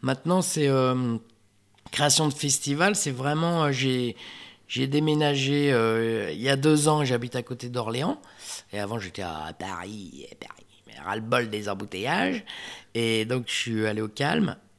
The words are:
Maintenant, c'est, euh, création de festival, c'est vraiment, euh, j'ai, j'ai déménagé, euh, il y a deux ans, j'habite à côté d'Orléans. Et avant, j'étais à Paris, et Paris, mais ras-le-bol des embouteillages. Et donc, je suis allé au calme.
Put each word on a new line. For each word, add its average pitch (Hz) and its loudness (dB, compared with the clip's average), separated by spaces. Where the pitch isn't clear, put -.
Maintenant, 160 2
c'est, 151 2
euh, 127 4
création 147 4
de 139 2
festival, 147 2
c'est 151 -2
vraiment, 156 0
euh, 143 4
j'ai, 127 0
j'ai 127 -2
déménagé, 143 2
euh, 113 2
il 78 -6
y 123 0
a 139 4
deux 151 4
ans, 151 4
j'habite 123 -2
à 123 -2
côté 123 -10
d'Orléans. 123 -2
Et 101 -8
avant, 104 -4
j'étais 95 -8
à 80 -8
Paris, 92 -10
et - -18
Paris, - -18
mais - -20
ras-le-bol 110 -2
des 104 -4
embouteillages. 110 -2
Et 113 2
donc, 123 -2
je - -6
suis 110 0
allé 107 -2
au 107 -4
calme. 147 0